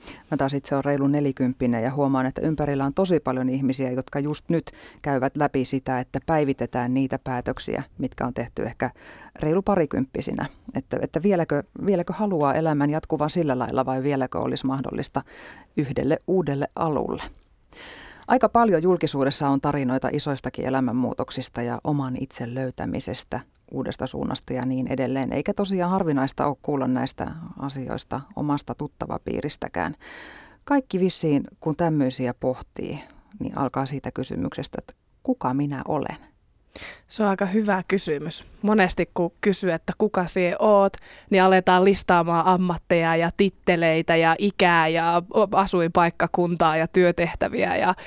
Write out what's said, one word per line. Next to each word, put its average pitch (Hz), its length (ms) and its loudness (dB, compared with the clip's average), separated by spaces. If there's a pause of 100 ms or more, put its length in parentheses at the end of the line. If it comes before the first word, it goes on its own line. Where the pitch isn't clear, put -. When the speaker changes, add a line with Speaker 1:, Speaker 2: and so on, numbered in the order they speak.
(320)
Speaker 1:
Mä 151 60 0
taas 135 160 0
itse 139 220 -2
olen 139 100 0
reilu 143 220 2
nelikymppinen 131 760 0
ja 127 80 0
huomaan, 135 340 0
että 135 160 -4
ympärillä 143 440 0
on 139 80 -2 (160)
tosi 165 100 4
paljon 127 300 -2
ihmisiä, 131 420 0
jotka 131 280 -4
just 147 300 -4
nyt 165 220 -2 (300)
käyvät 135 360 0
läpi 143 280 0
sitä, 131 340 -2
että 127 260 -6
päivitetään 131 680 0
niitä 135 260 0
päätöksiä, 127 640 -6 (140)
mitkä - 280 -6
on 123 80 -6
tehty 117 300 -8
ehkä 117 280 -4 (480)
reilu 160 220 0
parikymppisinä. - 840 -2 (280)
Että, - 280 -6
että 165 220 -2
vieläkö, 170 400 2 (220)
vieläkö 180 280 0
haluaa 165 400 0
elämän 151 360 2
jatkuvan 151 400 -2
sillä 143 300 0
lailla 123 260 0
vai 131 180 -2
vieläkö 135 360 -2
olisi 131 260 -4
mahdollista 135 560 -4 (560)
yhdelle 139 400 0 (100)
uudelle 151 480 0
alulle? - 480 -2 (1040)
Aika 240 220 4
paljon 208 340 4
julkisuudessa 143 640 2
on 139 120 2
tarinoita 135 520 0
isoistakin - 520 -4
elämänmuutoksista 127 960 -2
ja 120 220 -4
oman 135 360 -2
itsen 123 360 -8
löytämisestä - 840 -6 (320)
uudesta - 360 -6
suunnasta - 460 -6
ja 127 120 -4
niin 254 260 -4
edelleen. 131 420 -2
Eikä 151 200 -2
tosiaan 185 380 -2
harvinaista 147 560 0
ole 143 140 -2
kuulla 139 260 -2
näistä 127 440 -4 (280)
asioista 135 640 -8 (140)
omasta 143 400 -4
tuttavapiiristäkään. - 1200 -6 (680)
Kaikki 269 360 0
vissiin, 165 440 2 (160)
kun 156 160 -2
tämmöisiä 131 580 0
pohtii, - 640 -6 (400)
niin - 180 -8
alkaa 135 280 -2
siitä 135 260 -8
kysymyksestä, - 680 -8
että - 120 -16 (300)
kuka 131 300 -2
minä 143 340 -2
olen? - 300 -4 (920)
Speaker 2:
Se - 160 -4
on 202 60 4
aika 196 160 0
hyvä 196 420 0
kysymys. 156 580 -2 (160)
Monesti 196 520 2
kun 170 180 0 (100)
kysyy, 190 300 2
että 165 260 -2
kuka 196 300 0
sie 175 320 0
oot, 202 340 6 (360)
niin 190 140 6
aletaan 185 420 6
listaamaan 170 600 4
ammatteja 175 720 2
ja 170 220 2
titteleitä 170 800 2
ja 165 240 6
ikää 175 480 4
ja 170 340 2 (120)
o-, 208 180 4
asuinpaikkakuntaa 170 1300 2
ja 160 100 0
työtehtäviä 180 880 2
ja 180 200 0 (120)